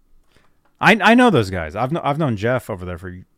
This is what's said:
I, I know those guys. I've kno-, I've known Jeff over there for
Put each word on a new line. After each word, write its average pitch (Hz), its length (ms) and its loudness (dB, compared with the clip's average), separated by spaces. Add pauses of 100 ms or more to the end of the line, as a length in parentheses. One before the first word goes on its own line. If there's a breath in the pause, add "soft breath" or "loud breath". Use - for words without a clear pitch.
(800)
I, 190 200 4
I 208 140 6
know 247 140 6
those 117 200 2
guys. 82 240 -8
I've 123 180 -4
kno-, 135 120 -6
I've 143 140 -2
known 143 180 -2
Jeff 117 340 -4
over 92 160 -10
there 90 120 -10
for 90 260 -16 (140)